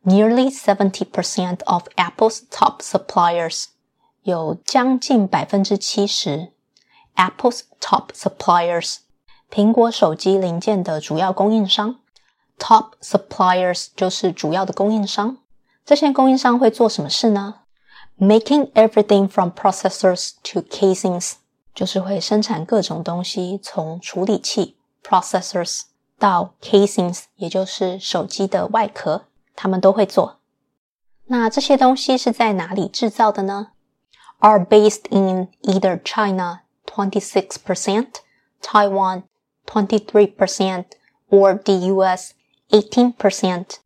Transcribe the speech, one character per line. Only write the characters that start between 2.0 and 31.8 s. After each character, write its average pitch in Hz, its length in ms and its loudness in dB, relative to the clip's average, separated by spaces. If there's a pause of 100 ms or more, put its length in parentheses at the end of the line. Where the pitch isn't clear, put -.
top - 260 0
suppliers， - 880 -2 (580)
有 170 420 -4
将 254 360 0
近 226 260 2
百 151 180 -2
分 196 200 0
之 196 120 0
七 202 300 -2
十 170 460 -6 (640)
，Apple's 240 460 0 (180)
top - 340 -2
suppliers， 170 840 -2 (520)
苹 208 220 2
果 233 180 4
手 170 240 0
机 190 240 0
零 175 220 -2
件 196 240 -2
的 156 160 -4
主 151 180 -4
要 185 140 0
供 196 200 2
应 214 160 0
商。 214 300 -2 (580)
Top - 360 4 (100)
suppliers 185 960 0
就 185 120 0
是 190 220 -2
主 160 220 -6
要 185 120 -2
的 190 80 -6
供 208 200 0
应 220 120 0
商。 214 340 -4 (460)
这 294 120 4
些 285 160 0
供 262 180 4
应 262 80 2
商 247 180 2
会 247 140 4
做 226 180 0
什 - 140 -4
么 143 80 -8
事 - 200 0
呢？ 202 320 -4 (580)
Making 220 540 4
everything 208 520 4
from 190 240 -2
processors 185 840 -2 (100)
to - 160 -6
casings， 185 720 -2 (420)
就 - 100 -6
是 190 140 -4
会 185 220 -4
生 214 200 0
产 208 240 -4
各 214 160 0
种 165 220 -8
东 175 220 -6
西， 185 360 -8
从 165 380 -10
处 180 260 -6
理 208 140 0
器， - 380 -6 (260)
processors， - 840 -4 (340)
到 180 420 0
casings， 196 600 2 (140)
也 - 120 -10
就 190 160 -4
是 185 340 -6
手 185 280 -6
机 196 200 -4
的 185 200 -2
外 220 200 0
壳， - 380 -6 (320)
他 - 100 -8
们 185 140 0
都 190 100 6
会 202 140 0
做。 - 320 -2 (920)
那 240 220 -2
这 226 120 -2
些 277 180 2
东 254 180 4